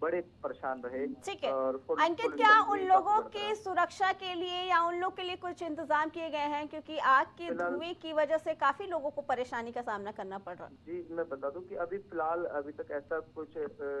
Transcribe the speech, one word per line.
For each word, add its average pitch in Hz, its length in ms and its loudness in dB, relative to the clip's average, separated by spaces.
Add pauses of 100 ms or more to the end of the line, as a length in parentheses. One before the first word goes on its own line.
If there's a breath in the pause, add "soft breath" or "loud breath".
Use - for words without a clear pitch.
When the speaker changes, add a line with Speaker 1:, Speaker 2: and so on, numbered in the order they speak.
Speaker 1:
बड़े 170 200 0
परेशान 131 640 -6
रहे। 131 240 -4
Speaker 2:
ठीक - 380 -6
है। 269 80 0
Speaker 1:
और 262 240 0
पुलिस, 311 280 0
Speaker 2:
अंकित, 349 220 2
Speaker 1:
पुलिस 440 200 4
Speaker 2:
क्या 427 160 10
Speaker 1:
दल 415 80 0
Speaker 2:
उन 403 80 2
Speaker 1:
भी 381 80 0
Speaker 2:
लोगों 370 240 8
Speaker 1:
काफी 440 120 6
बढ़ - 100 -12
Speaker 2:
की 415 60 -6
Speaker 1:
रहा 415 100 -2
है। 427 60 0
Speaker 2:
सुरक्षा 381 580 0
के 381 220 -6
लिए 359 280 -2
या 359 200 4
उन 339 120 0
लोग 370 220 0
के 381 60 -6
लिए 359 140 -4
कुछ 359 260 -8
इंतजाम 311 460 0
किए 320 220 -6
गए 302 80 -2
हैं? 294 300 -2
क्योंकि 311 300 -8
आग 269 280 6
के - 220 -10
Speaker 1:
फिलहाल 349 240 -2
Speaker 2:
धुएं 349 220 -4
की 320 180 -8
वजह 302 260 2
से 320 160 -4
काफी 285 320 0
लोगों 311 240 -4
को 285 120 -6
परेशानी 247 500 -4
का 240 100 -4
सामना 208 300 -4
करना 196 260 -8
पड़ 180 180 -10
रहा - 120 -14
है। - 60 -20
Speaker 1:
जी, 165 400 -10
मैं 165 140 -2
बता 139 220 -4
दूं 170 100 -8
कि 185 140 -12
अभी 175 240 -4
फिलहाल 170 460 -2
अभी 147 280 -4
तक 160 180 -10
ऐसा 147 300 -4
कुछ, 160 360 -12
अ, 147 120 -4 (320)